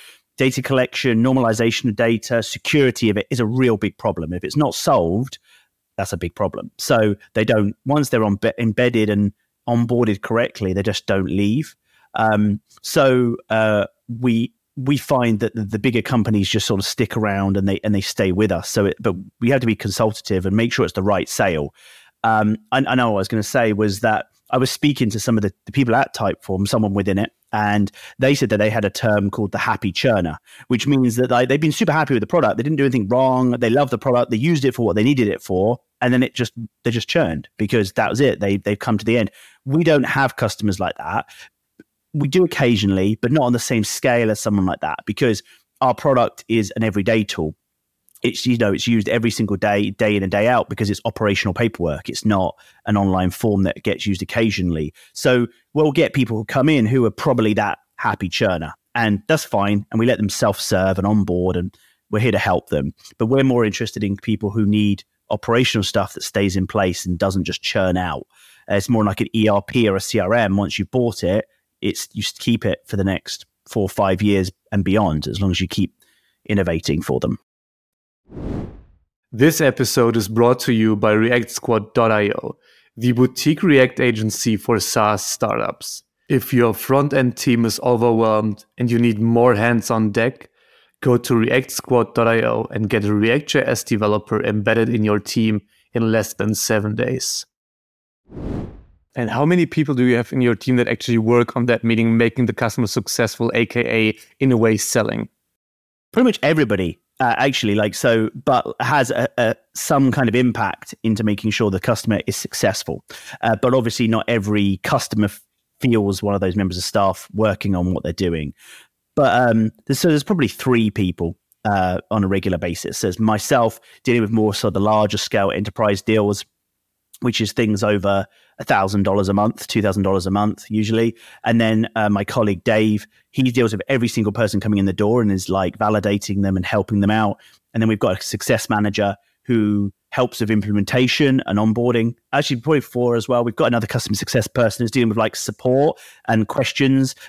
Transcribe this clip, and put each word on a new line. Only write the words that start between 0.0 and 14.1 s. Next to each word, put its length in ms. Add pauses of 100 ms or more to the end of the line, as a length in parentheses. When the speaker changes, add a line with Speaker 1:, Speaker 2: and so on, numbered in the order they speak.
Speaker 1:
data 240
collection, 640
normalization 640
of 80
data, 460
security 640
of 80
it 140
is 100
a 60
real 320
big 180
problem. 380
If 100
it's 120
not 180
solved, 640 (600)
that's 140
a 40
big 180
problem. 440
So 380 (180)
they 100
don't, 400
once 240
they're 160
on, 140 (180)
embedded 540
and 220 (360)
onboarded 540
correctly, 500
they 100
just 240
don't 200
leave. 500 (380)
Um, 480 (180)
so, 560 (140)
uh, 360 (220)
we, 460 (220)